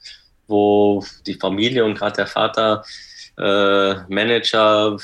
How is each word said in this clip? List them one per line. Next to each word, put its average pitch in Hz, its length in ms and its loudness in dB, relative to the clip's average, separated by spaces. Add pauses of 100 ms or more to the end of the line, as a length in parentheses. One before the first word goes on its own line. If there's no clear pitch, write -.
(480)
wo 104 560 2 (220)
die - 80 -8
Familie 110 500 -2
und 107 140 -2
gerade 104 200 -4
der 98 100 -2
Vater, 107 560 -2 (540)
äh, 98 580 2 (120)
Manager, 107 960 2